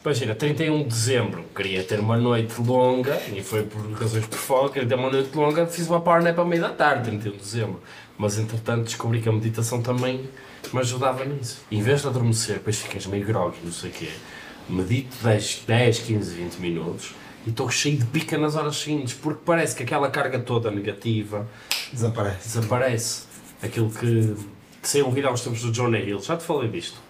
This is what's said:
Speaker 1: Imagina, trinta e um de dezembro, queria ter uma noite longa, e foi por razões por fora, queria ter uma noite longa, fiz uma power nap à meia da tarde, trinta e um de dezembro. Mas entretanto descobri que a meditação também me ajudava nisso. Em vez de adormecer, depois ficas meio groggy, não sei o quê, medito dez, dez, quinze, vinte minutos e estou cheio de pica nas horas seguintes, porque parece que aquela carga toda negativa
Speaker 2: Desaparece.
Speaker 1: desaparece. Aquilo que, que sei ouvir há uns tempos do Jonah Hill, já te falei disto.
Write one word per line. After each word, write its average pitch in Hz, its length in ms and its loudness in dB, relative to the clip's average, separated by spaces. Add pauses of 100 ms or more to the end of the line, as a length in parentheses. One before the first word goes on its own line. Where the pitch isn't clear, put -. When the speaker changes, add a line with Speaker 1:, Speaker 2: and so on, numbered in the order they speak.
Speaker 1:
Imagina, 127 320 0
trinta 147 280 0
e 156 60 2
um 151 80 2
de 147 100 0
dezembro, 113 560 0 (100)
queria 95 280 -2
ter 104 160 0
uma 107 180 2
noite 120 440 2
longa, 127 600 4 (140)
e 95 80 -6
foi 107 220 -2
por 107 160 -8 (200)
razões 113 260 2
por - 120 -8
fora, 135 320 4
queria 127 180 0
ter 131 60 2
uma 131 160 2
noite 135 260 2
longa, 151 300 4
fiz 165 220 -4
uma 170 120 4
power 170 220 6
nap 170 160 4
à 175 60 4
meia 170 180 2
da - 80 0
tarde, 131 400 2
trinta 104 160 -4
e 101 40 -2
um 98 40 -6
de - 80 -14
dezembro. 101 380 -4 (360)
Mas 104 220 0
entretanto 113 460 0
descobri 117 360 0
que 113 80 0
a 110 40 6
meditação 113 500 0
também 127 460 0 (440)
me 131 80 0
ajudava 127 440 0
nisso. 139 360 -6 (120)
Em 104 100 2
vez 143 200 4
de 143 60 -2
adormecer, 117 480 2
depois 104 220 -2
ficas - 280 -8
meio 98 200 -2
groggy, 92 380 0
não 85 80 -8
sei 87 180 -10
o - 20 -8
quê, 80 160 -8 (600)
medito 92 560 0
dez, - 420 2
dez, 113 320 4
quinze, 98 360 -2
vinte 87 260 -8
minutos 85 540 -4 (320)
e 113 40 0
estou 123 200 -2
cheio 147 280 2
de 120 80 2
pica 160 300 0
nas 151 200 2
horas 147 200 -2
seguintes, 139 380 -2
porque - 320 -4
parece 165 300 2
que 127 80 -6
aquela 139 260 2
carga 135 300 0
toda 110 280 0
negativa 104 800 -2 (460)
Speaker 2:
Desaparece. 113 560 -2
Speaker 1:
desaparece. 117 720 0 (400)
Aquilo 110 260 0
que, 113 460 2 (480)
que - 60 -4
sei 143 140 4
ouvir 131 220 2
há 131 60 2
uns 120 120 0
tempos 117 200 -4
do 117 100 0
Jonah 117 280 2
Hill, 98 200 -2
já 165 160 -2
te 170 60 -8
falei 135 260 0
disto. 90 300 -8 (120)